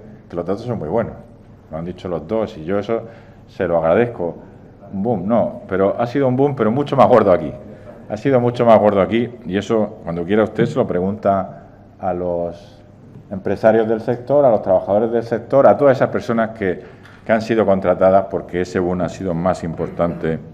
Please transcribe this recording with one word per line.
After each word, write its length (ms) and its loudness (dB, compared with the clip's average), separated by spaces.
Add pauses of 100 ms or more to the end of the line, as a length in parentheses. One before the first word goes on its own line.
(280)
que 60 -16
los 100 -4
datos 180 -6
son 160 -6
muy 100 -8
buenos. 240 -4 (580)
Lo 80 -10
han 60 -10
dicho 240 -10
los 180 -6
dos 320 -4
y 60 -14
yo 160 -2
eso 220 -4 (440)
se 220 -4
lo 100 0
agradezco. 580 0 (560)
Un 120 -6
boom, 240 -4
no, 400 -2
pero 320 0
ha 80 -2
sido 180 0
un 100 0
boom, 200 0
pero 160 0
mucho 240 -2
más 120 8
gordo 220 6
aquí. 220 2 (560)
Ha 80 -8
sido 240 2
mucho 260 0
más 140 8
gordo 200 4
aquí 300 0 (160)
y 100 -2
eso, 460 -2
cuando 220 -6
quiera 180 2
usted, 240 0
se 80 -4
lo 120 0
pregunta 760 -2 (380)
a 120 -4
los 600 -6 (560)
empresarios 600 2
del 120 0
sector, 440 0
a 60 4
los 120 2
trabajadores 480 2
del 140 -2
sector, 420 2
a 100 6
todas 200 4
esas 140 0
personas 400 -2
que, 300 -6 (440)
que 80 -2
han 100 2
sido 240 2
contratadas, 640 4
porque 300 -4
ese 180 -4
boom 220 -2
ha 80 -2
sido 260 -6
más 300 -2
importante 760 -4 (160)